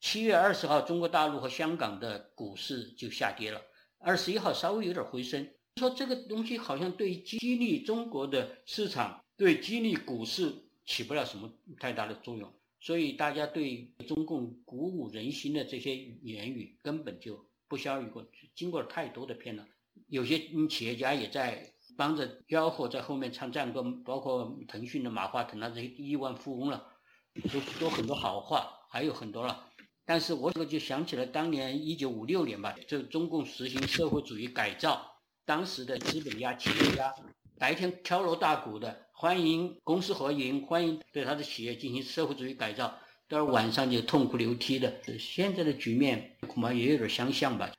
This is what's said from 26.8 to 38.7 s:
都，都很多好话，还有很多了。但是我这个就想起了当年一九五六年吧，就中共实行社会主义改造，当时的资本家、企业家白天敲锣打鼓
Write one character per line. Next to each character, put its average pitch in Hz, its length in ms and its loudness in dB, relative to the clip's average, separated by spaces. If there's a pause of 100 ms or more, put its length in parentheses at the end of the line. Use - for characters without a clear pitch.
都， 139 80 0 (180)
都 160 120 0
很 113 160 0
多 139 100 0
好 101 240 -2
话， 139 320 0 (160)
还 120 140 -4
有 151 100 0
很 110 180 -10
多 117 160 -4
了。 - 200 -6 (380)
但 165 160 4
是 170 120 -2
我 143 180 0
这 160 80 -2
个 160 80 -2
就 151 120 -2
想 147 280 -2
起 156 80 -6
了 123 120 -2
当 156 240 -2
年 139 360 -2
一 160 80 0
九 139 140 0
五 113 160 -4
六 170 220 2
年 104 140 -4
吧， 101 140 -4 (140)
就 143 140 -2
中 160 260 -2
共 156 160 0
实 131 240 -6
行 131 180 -2
社 160 220 2
会 147 140 2
主 110 160 -10
义 120 100 -4
改 107 260 0
造， - 460 0 (240)
当 165 220 2
时 135 180 -6
的 127 140 -2
资 160 220 0
本 127 180 -6
家、 123 160 0
企 - 160 0
业 - 260 6
家 135 180 0 (440)
白 139 160 4
天 180 280 0
敲 180 200 4
锣 165 120 4
打 160 220 4
鼓 107 220 -6